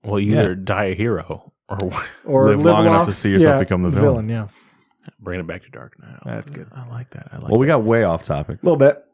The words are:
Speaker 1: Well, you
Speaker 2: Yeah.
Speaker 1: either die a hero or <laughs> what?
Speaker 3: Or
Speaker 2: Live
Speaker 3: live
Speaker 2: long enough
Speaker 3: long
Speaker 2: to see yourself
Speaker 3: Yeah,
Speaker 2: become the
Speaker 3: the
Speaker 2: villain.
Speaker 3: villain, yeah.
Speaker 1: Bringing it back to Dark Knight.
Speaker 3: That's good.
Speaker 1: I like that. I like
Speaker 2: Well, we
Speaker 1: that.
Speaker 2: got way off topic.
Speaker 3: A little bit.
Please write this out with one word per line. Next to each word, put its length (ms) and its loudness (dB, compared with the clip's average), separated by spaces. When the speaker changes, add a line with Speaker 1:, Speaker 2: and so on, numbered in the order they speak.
Speaker 1:
Well, 160 -4
you 160 0
Speaker 2:
Yeah. 60 2
Speaker 1:
either 140 -2
die 300 -4
a 100 -4
hero 580 -6
or 80 -8
<laughs> 120 -8
what? 200 -10
Speaker 3:
Or 240 4
Speaker 2:
Live 120 4
Speaker 3:
live 120 0
Speaker 2:
long 120 4
enough 120 4
Speaker 3:
long 100 2
Speaker 2:
to 60 -4
see 180 -2
yourself 240 6
Speaker 3:
Yeah, 40 0
Speaker 2:
become 240 -2
the 60 0
Speaker 3:
the 120 0
Speaker 2:
villain. 260 0
Speaker 3:
villain, 20 -8
yeah. 180 -6
Speaker 1:
Bringing 260 -8
it 20 -14
back 160 -14
to 60 -20
Dark 300 -20
Knight. 260 -20
Speaker 3:
That's 260 -12
good. 240 -18
Speaker 1:
I 140 -18
like 220 -16
that. 200 -20
I 60 -18
like 120 -12
Speaker 2:
Well, 100 4
we 80 4
Speaker 1:
that. 60 2
Speaker 2:
got 100 2
way 200 2
off 200 -2
topic. 380 -6
Speaker 3:
A 40 -8
little 120 2
bit. 240 2